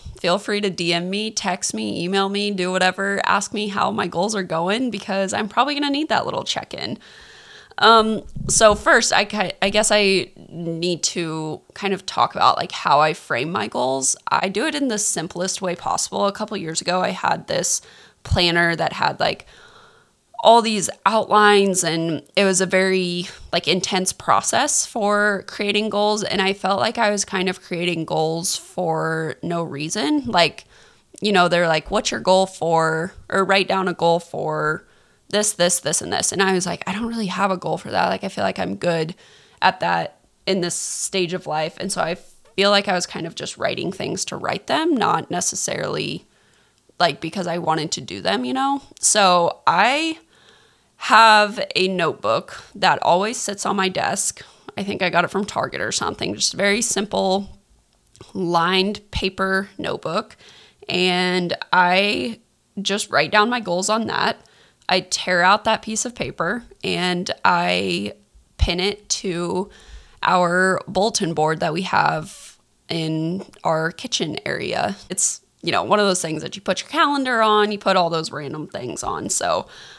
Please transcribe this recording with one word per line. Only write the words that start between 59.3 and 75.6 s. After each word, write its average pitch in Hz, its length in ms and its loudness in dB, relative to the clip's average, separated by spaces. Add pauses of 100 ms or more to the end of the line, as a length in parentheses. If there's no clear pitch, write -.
notebook. - 600 -6 (500)
And 180 680 0 (160)
I 202 640 2 (420)
just 196 280 -2
write 147 220 2
down 214 180 4
my 247 100 -2
goals 185 300 -2
on 220 180 0
that. - 300 -2 (500)
I 185 140 2
tear 180 400 -2
out 202 240 4
that 220 160 0
piece 214 240 -4
of 240 100 -10
paper 180 480 -4 (220)
and 180 440 -2 (140)
I 180 680 0 (440)
pin 175 220 0
it 196 300 -4
to 180 600 -4 (520)
our 180 680 4
bulletin 190 460 0
board 156 260 0
that 165 140 0
we 170 80 -2
have 156 760 -2 (300)
in 160 580 -2 (200)
our 160 260 0
kitchen - 540 -6
area. - 500 -4 (140)
It's, - 320 -2 (200)